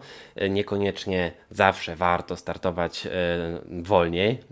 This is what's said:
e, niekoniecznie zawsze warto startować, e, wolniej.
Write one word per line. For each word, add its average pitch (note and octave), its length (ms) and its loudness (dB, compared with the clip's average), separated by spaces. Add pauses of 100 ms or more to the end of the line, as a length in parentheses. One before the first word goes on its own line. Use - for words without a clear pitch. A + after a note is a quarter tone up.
(360)
e, G2 140 0
niekoniecznie G2 840 0 (180)
zawsze F#2+ 460 2
warto F2 400 2
startować, F2 720 -4
e, - 20 -6 (720)
wolniej. F#2 560 4 (140)